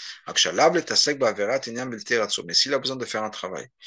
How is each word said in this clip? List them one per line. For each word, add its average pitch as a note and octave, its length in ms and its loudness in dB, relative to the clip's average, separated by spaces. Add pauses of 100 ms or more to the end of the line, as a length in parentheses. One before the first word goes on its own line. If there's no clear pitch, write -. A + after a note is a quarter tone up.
(280)
רק - 100 -4
שעליו C#3 360 6
להתעסק D3 420 2
בעבירת A#2 520 0
עניין B2 220 -6
בלתי A#2+ 280 -2
רצוי. G#2 300 0
Mais E2 60 -4
s'il C3+ 200 2
a C3+ 60 2
besoin C3 160 -4
de B2 100 -6
faire G#2+ 180 -4
un G#2+ 60 -4
travail, F#2 380 -8 (200)